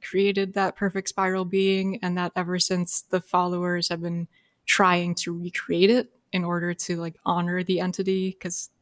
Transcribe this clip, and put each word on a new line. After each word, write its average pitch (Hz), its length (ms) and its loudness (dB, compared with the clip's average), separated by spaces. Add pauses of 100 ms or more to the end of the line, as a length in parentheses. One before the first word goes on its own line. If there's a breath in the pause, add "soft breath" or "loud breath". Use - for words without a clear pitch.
created 196 480 0
that 190 220 0
perfect 196 320 -2
spiral 190 360 0
being, 190 580 0
and 180 160 0
that 175 160 -2
ever 180 240 -2
since 180 440 0
the - 180 -2
followers 180 680 0
have 170 140 -6
been 170 240 -4 (400)
trying 175 480 4
to 170 180 -4
recreate 175 580 2
it 247 200 2 (220)
in 180 120 0
order 175 300 -2
to, 175 220 -4
like, 170 280 -6
honor 175 380 0
the 180 180 0
entity 190 520 -2
'cause - 380 -8 (120)